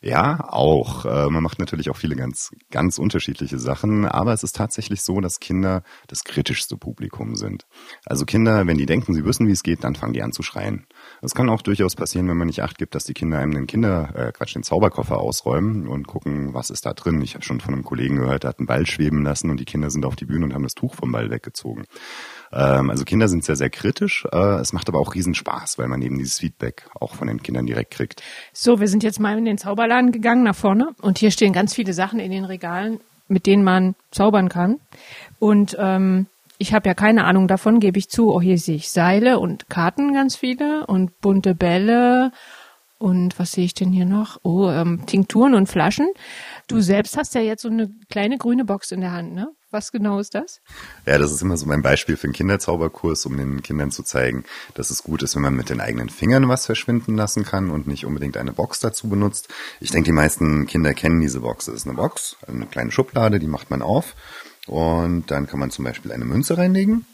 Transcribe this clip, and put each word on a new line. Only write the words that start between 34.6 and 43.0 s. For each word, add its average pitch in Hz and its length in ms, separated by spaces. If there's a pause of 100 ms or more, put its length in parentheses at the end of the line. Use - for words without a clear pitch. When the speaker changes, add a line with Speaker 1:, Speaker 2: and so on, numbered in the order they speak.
Speaker 2:
Und, 208 400
ähm, 190 460 (320)
ich 202 160
habe 214 160
ja 175 60
keine 214 300
Ahnung 185 220
davon, 214 320
gebe 196 200
ich - 100
zu. 226 240
Oh, - 80
hier 180 160
sehe 165 180
ich 151 140
Seile 202 500
und - 300
Karten 277 440
ganz 269 220
viele 294 520
und 185 340
bunte 196 340
Bälle. 240 760 (680)
Und 180 380